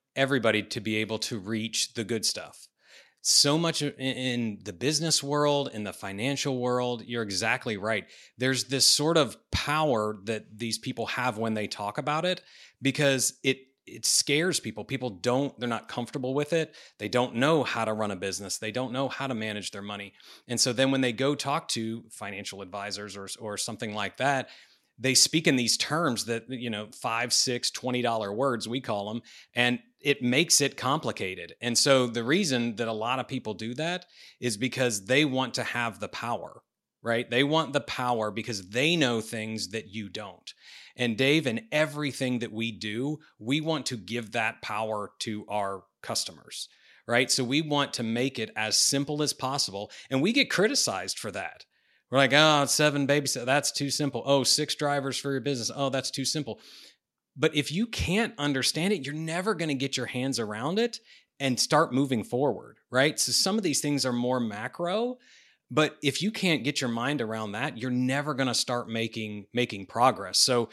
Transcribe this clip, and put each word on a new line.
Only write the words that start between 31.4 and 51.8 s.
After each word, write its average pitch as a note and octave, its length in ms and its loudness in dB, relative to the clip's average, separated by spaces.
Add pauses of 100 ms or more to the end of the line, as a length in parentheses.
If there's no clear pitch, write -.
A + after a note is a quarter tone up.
And A#2+ 180 0
so C3 300 6
the A#2 160 -2
reason B2+ 520 2
that A2+ 120 -2
a A2+ 40 0
lot A#2 280 -2
of B2 80 -6
people A#2 260 -6
do A2+ 200 -8
that E3+ 320 -6 (340)
is A#2+ 160 -2
because A#2 480 0
they C3+ 200 4
want C3 300 0
to B2+ 80 -2
have A#2 380 -4
the G2+ 80 -8
power, - 540 -6 (380)
right? A#2 300 0
They B2+ 140 4
want D3 280 2
the D3 80 2
power A#2 520 0
because G2+ 380 -6
they D3 260 2
know B2 240 4
things A2 480 -6
that A2 200 -8
you G2+ 200 -8
don't. F#2+ 440 -14 (440)
And A#2 200 2
Dave, C3+ 300 4
in A#2 240 -2
everything C#3+ 680 0
that A#2 100 -6
we A2+ 220 -4
do, G#2+ 460 -4 (200)
we C3+ 220 0
want D3+ 260 -2
to B2+ 100 -6
give A2 360 -8
that A#2 300 -2
power G#2+ 580 -4
to G#2+ 280 -6
our G2 360 -2 (180)
customers, - 640 -8 (380)
right? B2+ 240 4
So C3+ 140 2
we C#3 180 2
want C#3+ 320 0
to B2+ 80 -4
make A#2+ 380 -2
it A2 160 -6
as A2 200 -2
simple D3 460 2
as D3 100 0
possible. A#2 600 -4 (180)
And C3+ 100 2
we G3 120 2
get C4+ 180 2
criticized A#2 720 0
for A2 100 -8
that. F#2 360 -10 (440)